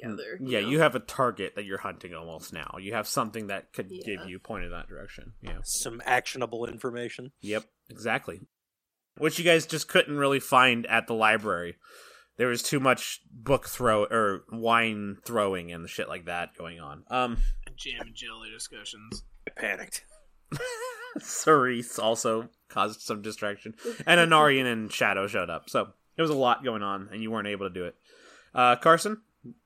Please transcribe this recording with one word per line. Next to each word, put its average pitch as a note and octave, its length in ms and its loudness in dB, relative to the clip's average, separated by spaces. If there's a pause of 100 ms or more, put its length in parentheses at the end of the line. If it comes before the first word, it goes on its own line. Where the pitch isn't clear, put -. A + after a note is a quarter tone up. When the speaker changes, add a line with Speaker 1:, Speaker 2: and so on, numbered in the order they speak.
(180)
Speaker 1:
together, G2+ 240 -10
Speaker 2:
yeah, B2+ 180 0
Speaker 1:
you G2+ 60 0
know? A#2+ 60 -2
Speaker 2:
you D3+ 80 4
have D3+ 160 6
a B2 40 -2
target A2 560 -2
that G#2 100 -6
you're F#2+ 140 -6
hunting F2+ 340 -10
almost D#2+ 400 -14
now. D#2+ 260 -10
You G2 140 -8
have A2 140 -2
something A2 400 -4
that G2 260 -8
could G2 160 -8
give F#3 160 -12 (160)
Speaker 1:
Yeah. F2+ 40 -12
Speaker 2:
you F#2 120 -12
point F#2+ 280 -8
in F2 60 -8
that E2+ 180 -10
direction. - 520 -16
Yeah. - 220 -6
Speaker 3:
Some - 420 -4
actionable A#2+ 600 0
information. A#2+ 680 -8 (100)
Speaker 2:
Yep, G#2 220 -4 (260)
exactly. A2 520 -4 (760)
Which D#3 220 0
you E3 60 -4
guys E3 200 6
just D#3 220 -6
couldn't D3 300 2
really C#3 240 4
find B2+ 460 6
at A2+ 200 2
the A#2 80 -2
library. G#2+ 640 2 (600)
There B2 100 2
was A#2+ 140 0
too - 180 0
much C3 420 2 (100)
book B2+ 360 0
throw A2 360 2
or G#2 480 2
wine A2+ 720 2
throwing F#2+ 480 0
and E2+ 180 -12
shit - 200 -8
like E2+ 160 -10
that F2 320 -6
going E2 220 -14
on. D2+ 300 -16
Um, A#2+ 280 0 (280)
Speaker 4:
And - 120 -16
jam B2 240 -12
and A2+ 140 -14
jelly A2+ 360 -14
discussions. A2 720 -14 (240)
Speaker 3:
I - 120 -10
panicked. - 440 -6 (480)
Speaker 2:
<laughs> - 80 -8 (600)
Cerise B2+ 800 2
also A2+ 520 0 (200)
caused G#2 320 -2
some G#2+ 200 -6
distraction. G#2+ 540 -8 (300)
And F3 140 8
Anarian D3+ 520 6
and A2 200 -4
Shadow G2+ 360 0
showed F#2+ 220 -2
up. D#2+ 200 -8
So A2+ 240 -2 (240)
it D#3+ 40 -2
was D#3+ 100 2
a D3 40 0
lot B2 280 4
going A2 200 -2
on, G2 280 -4
and G#2+ 120 -8
you A2 80 -6
weren't G#2+ 160 -4
able G2 200 -4
to F2 60 -8
do F2+ 120 -6
it. E2+ 100 -10 (580)
Uh, B2 220 6
Carson, E3+ 460 4 (440)